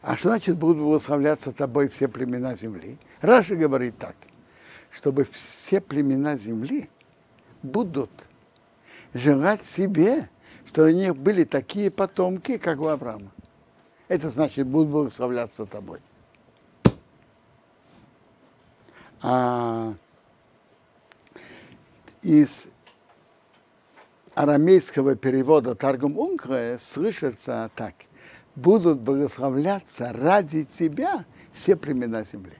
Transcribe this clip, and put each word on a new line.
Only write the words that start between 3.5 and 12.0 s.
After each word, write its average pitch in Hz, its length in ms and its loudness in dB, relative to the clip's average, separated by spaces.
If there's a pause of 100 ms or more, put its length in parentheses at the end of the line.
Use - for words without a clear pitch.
говорит 135 440 0
так, - 160 -14 (760)
чтобы 139 360 -2
все - 540 -4
племена 143 580 -2
земли 113 520 -6 (720)
будут 139 480 -4 (1040)
желать 147 500 2
себе, 196 640 0 (380)
что 156 200 4
у 160 40 8
них 175 260 2
были 170 280 2
такие 151 480 -2
потомки, 190 680 -4